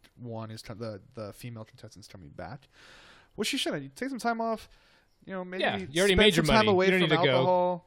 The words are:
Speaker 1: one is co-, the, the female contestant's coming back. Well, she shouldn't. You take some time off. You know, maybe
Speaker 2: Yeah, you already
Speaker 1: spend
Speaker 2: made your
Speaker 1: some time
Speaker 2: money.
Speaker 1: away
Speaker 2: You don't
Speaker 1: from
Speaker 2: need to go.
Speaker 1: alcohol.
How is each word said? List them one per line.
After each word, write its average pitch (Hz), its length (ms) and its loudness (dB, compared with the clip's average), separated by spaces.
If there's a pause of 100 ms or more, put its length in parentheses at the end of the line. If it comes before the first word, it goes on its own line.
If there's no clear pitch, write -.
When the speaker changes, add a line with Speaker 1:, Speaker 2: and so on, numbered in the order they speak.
(200)
Speaker 1:
one 113 300 -12
is 110 100 -16
co-, 117 140 -14
the, 107 260 -12 (140)
the 104 180 -12
female 117 320 -14
contestant's - 440 -20
coming 87 220 -20
back. 87 380 -16 (680)
Well, 202 80 -4
she 277 120 -4
shouldn't. 214 280 -4
You 139 100 -16
take 262 160 -6
some 262 80 -8
time 226 240 -2
off. 226 260 -6 (560)
You 185 80 -14
know, 185 120 -8
maybe 185 180 -8
Speaker 2:
Yeah, 113 160 0
you 135 220 -4
already 196 140 4
Speaker 1:
spend - 40 4
Speaker 2:
made 202 180 6
your 165 80 2
Speaker 1:
some 151 100 4
time 214 120 6
Speaker 2:
money. - 80 0
Speaker 1:
away 185 120 4
Speaker 2:
You 190 60 4
don't 185 80 4
Speaker 1:
from 170 100 2
Speaker 2:
need 156 60 2
to 170 80 2
go. 185 120 6
Speaker 1:
alcohol. 180 500 2